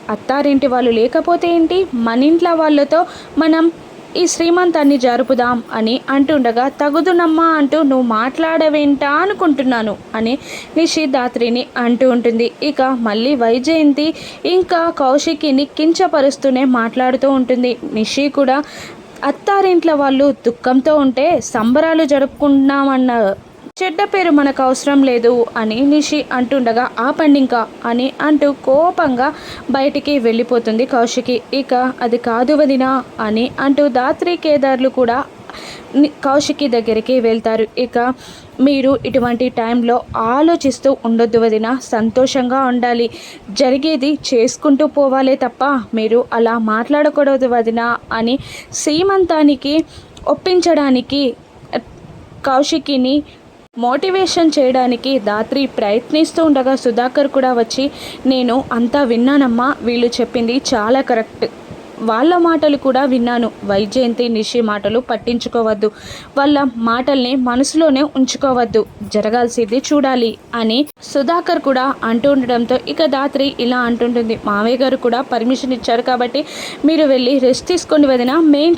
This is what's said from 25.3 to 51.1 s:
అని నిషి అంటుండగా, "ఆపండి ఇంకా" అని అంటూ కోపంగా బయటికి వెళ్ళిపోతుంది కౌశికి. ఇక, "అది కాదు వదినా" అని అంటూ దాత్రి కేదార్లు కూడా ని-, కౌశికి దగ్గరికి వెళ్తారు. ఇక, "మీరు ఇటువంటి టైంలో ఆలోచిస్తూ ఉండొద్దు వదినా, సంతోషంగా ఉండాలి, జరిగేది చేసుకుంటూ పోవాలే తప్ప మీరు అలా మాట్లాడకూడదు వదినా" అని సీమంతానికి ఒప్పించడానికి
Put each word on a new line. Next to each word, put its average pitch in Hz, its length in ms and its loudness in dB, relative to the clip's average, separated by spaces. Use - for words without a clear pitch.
అని 220 240 -2
నిషి 294 520 0
అంటుండగా, 247 680 -2
"ఆపండి 285 420 2
ఇంకా" 247 260 0
అని 240 360 -2
అంటూ 285 320 2
కోపంగా 294 840 0
బయటికి 277 480 0
వెళ్ళిపోతుంది 226 680 0
కౌశికి. 240 540 -2
ఇక, 254 460 0
"అది 240 160 0
కాదు 240 360 0
వదినా" 262 520 2
అని 220 300 -2
అంటూ 277 280 2
దాత్రి 302 480 -2
కేదార్లు 269 520 0
కూడా 254 360 0
ని-, 294 140 4
కౌశికి 285 440 0
దగ్గరికి 226 520 0
వెళ్తారు. 220 460 0
ఇక, 247 360 -2
"మీరు 269 460 2
ఇటువంటి 240 420 0
టైంలో 240 540 0
ఆలోచిస్తూ 269 880 0
ఉండొద్దు 226 340 2
వదినా, 226 440 0
సంతోషంగా 254 800 0
ఉండాలి, 240 480 0
జరిగేది 277 680 0
చేసుకుంటూ 269 520 2
పోవాలే 269 480 2
తప్ప - 300 -2
మీరు 220 380 2
అలా 233 260 0
మాట్లాడకూడదు 269 880 0
వదినా" 233 500 0
అని 233 260 -2
సీమంతానికి 311 1120 0
ఒప్పించడానికి 285 1080 0